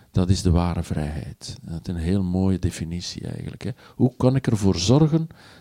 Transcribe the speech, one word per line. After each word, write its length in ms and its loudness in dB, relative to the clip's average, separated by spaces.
dat 180 2
is 120 4
de 100 2
ware 320 2
vrijheid." 800 -8
Dat 260 -12
is 60 -6
een 60 -4
heel 240 0
mooie 360 2
definitie 680 -6
eigenlijk, 360 -10
hè. 80 -6
Hoe 220 2
kan 180 2
ik 120 0
ervoor 300 2
zorgen 500 4